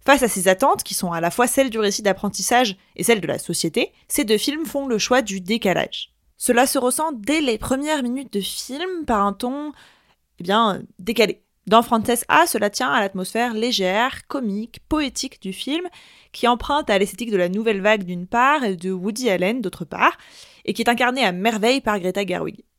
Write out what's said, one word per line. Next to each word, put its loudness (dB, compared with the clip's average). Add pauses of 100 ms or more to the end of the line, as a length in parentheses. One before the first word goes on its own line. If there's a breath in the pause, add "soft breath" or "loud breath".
Face 6
à 2
ces 0
attentes, 4
qui -8
sont -4
à -4
la 0
fois 2
celles 2
du -4
récit 0
d'apprentissage 0 (200 soft breath)
et -6
celles 2
de -6
la -2
société, -2 (140 soft breath)
ces -2
deux 2
films -2
font -6
le 0
choix 2
du -8
décalage. -2 (220)
Cela 4
se -2
ressent 0
dès -2
les 0
premières -2
minutes -6
de -2
film -6
par 2
un 0
ton, -6 (680 soft breath)
eh -14
bien, 2 (200)
décalé. 0 (240)
Dans 6
Frances 0
A, 6
cela -2
tient -2
à 2
l'atmosphère -2
légère, 0
comique, -6
poétique -4
du -8
film, -4 (460 loud breath)
qui 0
emprunte 0
à 4
l'esthétique -2
de 0
la 2
nouvelle -2
vague 2
d'une -8
part 2
et -2
de -6
Woody -4
Allen 0
d'autre -8
part, 0 (480 loud breath)
et -2
qui -4
est 2
incarné 2
à 4
merveille 2
par 0
Greta -2
Gerwig. -6 (140)